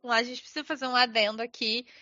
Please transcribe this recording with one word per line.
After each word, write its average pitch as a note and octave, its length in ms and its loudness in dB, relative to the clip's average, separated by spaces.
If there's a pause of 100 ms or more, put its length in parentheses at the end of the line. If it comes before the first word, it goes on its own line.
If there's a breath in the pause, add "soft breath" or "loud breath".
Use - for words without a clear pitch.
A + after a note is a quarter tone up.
A A#3 180 2
gente B3 200 -8
precisa - 220 -8
fazer C4+ 220 -4
um B3+ 100 -2
adendo A3+ 460 4
aqui, A#3+ 420 -4 (180 soft breath)